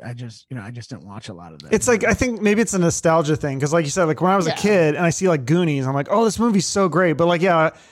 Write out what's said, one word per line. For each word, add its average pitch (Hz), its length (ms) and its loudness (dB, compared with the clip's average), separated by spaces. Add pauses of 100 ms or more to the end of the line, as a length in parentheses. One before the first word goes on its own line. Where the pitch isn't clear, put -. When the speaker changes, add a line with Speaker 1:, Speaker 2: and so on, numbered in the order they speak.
Speaker 1:
I 120 100 -12
just, 120 360 -16
you 135 60 -12
know, 117 80 -12
I 107 80 -14
just 120 180 -16
didn't 87 160 -18
watch 101 220 -18
a 110 60 -12
lot 85 180 -18
of 78 80 -20
them. 76 140 -20
Speaker 2:
It's - 160 0
like, 226 160 0
I 220 80 2
think 233 280 -2
maybe 208 200 2
it's 226 120 -2
a 196 60 0
nostalgia 165 560 2
thing, 135 240 -4
'cause 147 140 -2
like 170 100 2
you 143 80 -6
said, 180 140 0
like, - 160 -2
when 180 100 2
I 196 60 2
was 170 100 0
a 151 40 0
Speaker 1:
Yeah. - 40 -2
Speaker 2:
kid 175 400 2
and 175 100 0
I 170 40 2
see, 185 180 0
like, 151 180 0
Goonies, 151 400 0
I'm 135 80 -2
like, 139 160 -2
"Oh, 214 140 2
this 196 160 0
movie's 214 260 2
so 196 220 0
great." 170 260 2
But, 151 140 2
like, 175 140 0
yeah, 165 300 4 (200)